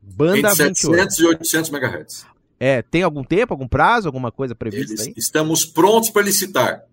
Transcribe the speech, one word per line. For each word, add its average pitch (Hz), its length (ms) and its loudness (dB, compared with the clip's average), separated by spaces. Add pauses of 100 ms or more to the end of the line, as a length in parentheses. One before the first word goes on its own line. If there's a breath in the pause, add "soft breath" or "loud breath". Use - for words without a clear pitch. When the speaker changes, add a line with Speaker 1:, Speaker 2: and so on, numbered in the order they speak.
Speaker 1:
Banda 143 380 0
Speaker 2:
Entre 208 120 4
Speaker 1:
vinte 180 100 2
e 170 260 2
oito. 170 120 4
Speaker 2:
setecentos 190 200 0
e 165 80 4
oitocentos 160 440 0
megahertz. 110 560 -8 (340)
Speaker 1:
É, 131 200 0
tem 165 220 -2
algum 147 220 -2
tempo, 214 280 0
algum 131 140 -8
prazo, 190 400 2
alguma 131 240 -6
coisa 131 240 -8
prevista 110 380 -8
Speaker 2:
Eles, 107 160 -6
Speaker 1:
aí? - 80 -14
Speaker 2:
estamos 156 480 0
prontos 220 460 2
pra 208 120 2
licitar. 135 720 -2